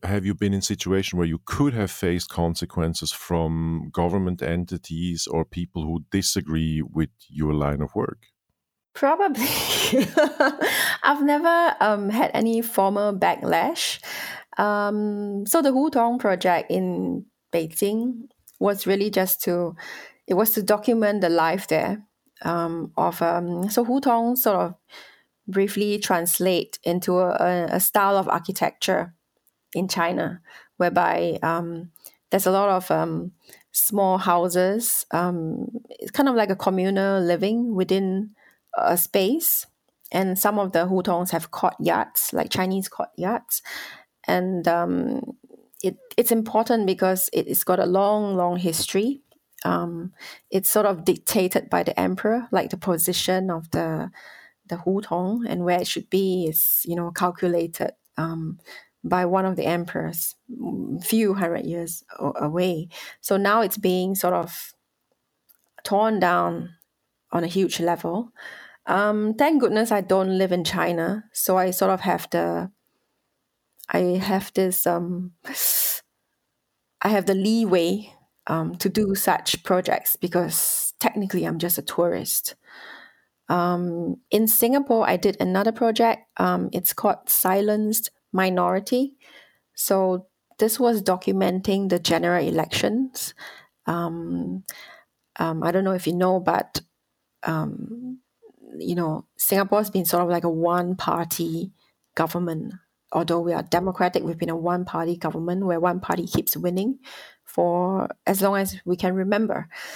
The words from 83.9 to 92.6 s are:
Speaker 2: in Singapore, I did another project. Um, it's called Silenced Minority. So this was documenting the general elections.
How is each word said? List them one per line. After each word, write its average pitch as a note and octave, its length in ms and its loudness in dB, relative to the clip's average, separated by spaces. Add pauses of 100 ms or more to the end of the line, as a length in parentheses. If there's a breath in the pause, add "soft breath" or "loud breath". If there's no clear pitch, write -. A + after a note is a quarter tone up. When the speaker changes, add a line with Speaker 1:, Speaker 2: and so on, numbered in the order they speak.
Speaker 2:
in A3 180 2
Singapore, A#3 600 4
I F#3 80 2
did F#3+ 240 2
another F#3+ 320 2
project. A3+ 500 2 (140)
Um, F3+ 360 0
it's F#3 200 -2
called - 360 0
Silenced G#3+ 800 2 (220)
Minority. F#3+ 840 2 (600 soft breath)
So F#3 520 2 (320)
this A3+ 200 2
was A#3 240 2
documenting F#3+ 840 0
the A#3+ 100 2
general E3+ 480 2
elections. G#3+ 880 -2 (520 loud breath)